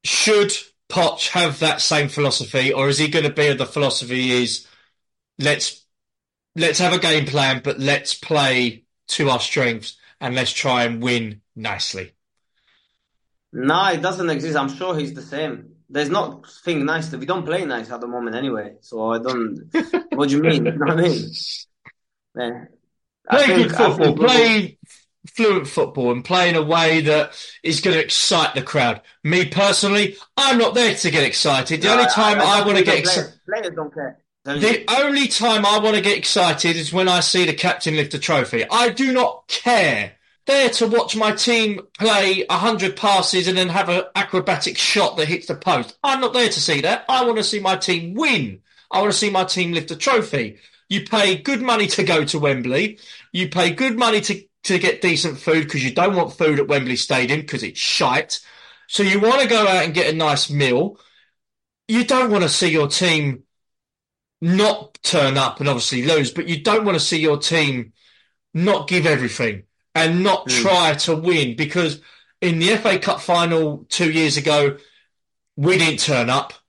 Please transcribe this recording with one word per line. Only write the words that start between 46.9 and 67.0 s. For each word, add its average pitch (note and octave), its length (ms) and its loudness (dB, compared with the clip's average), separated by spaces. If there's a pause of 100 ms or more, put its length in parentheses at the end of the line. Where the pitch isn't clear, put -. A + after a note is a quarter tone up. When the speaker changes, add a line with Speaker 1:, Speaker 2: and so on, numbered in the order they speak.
Speaker 1:
I B3+ 160 2
wanna A3 200 0
see G#3 160 -2
my F#3+ 160 0
team F3 380 -4
win. G#3 460 -2 (300)
I F#3+ 100 0
wanna G#3 120 2
see G3+ 180 0
my F#3 140 0
team F3+ 280 -2
lift D#3+ 200 -4
a D3+ 40 -8
trophy. D3 640 -2 (300)
You G3 160 -2
pay G3+ 320 0
good B3+ 260 -4
money G#3+ 240 0
to - 160 -2
go D#3 220 2
to D3+ 160 -4
Wembley. C#3 580 -2 (340)
You F3+ 160 -4
pay E3+ 220 0
good B3 260 -2
money A3+ 260 2
to, - 200 -4 (220)
to F#3 140 0
get G#3+ 220 0
decent E3 380 0
food D#3 320 0
'cause C3+ 140 -4
you B2 100 -2
don't F#3+ 220 2
want E3+ 200 -2
food D#3 220 2
at C#3 80 2
Wembley B2+ 300 0
Stadium C#3 500 -2
'cause A2+ 160 -6
it's F2+ 160 -10
shite. - 640 -2 (480)
So - 160 0
you G3 160 2
wanna B3 260 4
go G#3+ 220 4
out F#3 160 2
and D#3+ 100 -4
get D#3 180 2
a D#3+ 40 -2
nice D3+ 340 0
meal. C#3+ 480 0 (880)
You A#3 180 2
don't B3+ 260 2
wanna F#3 180 2
see F3+ 220 0
your D3+ 180 2
team D3+ 560 -2 (960)
not F#3+ 640 0
turn C#3 360 2
up B2+ 220 -2
and C#3+ 80 0
obviously B2 340 -2
lose, D3 300 0
but E3 160 -6
you E3 140 -4
don't A3 220 2
wanna F#3 160 2